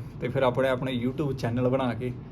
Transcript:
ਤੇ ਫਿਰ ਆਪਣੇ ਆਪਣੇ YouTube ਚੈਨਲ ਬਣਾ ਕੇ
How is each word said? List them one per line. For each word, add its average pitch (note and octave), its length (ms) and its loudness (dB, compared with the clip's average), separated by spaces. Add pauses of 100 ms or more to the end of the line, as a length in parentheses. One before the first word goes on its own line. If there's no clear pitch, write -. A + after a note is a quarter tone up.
(200)
ਤੇ C3+ 80 -2
ਫਿਰ C3+ 140 0
ਆਪਣੇ C3 260 4
ਆਪਣੇ B2+ 380 0
YouTube C3+ 260 0
ਚੈਨਲ B2 360 0
ਬਣਾ B2+ 260 2
ਕੇ B2 180 -4 (200)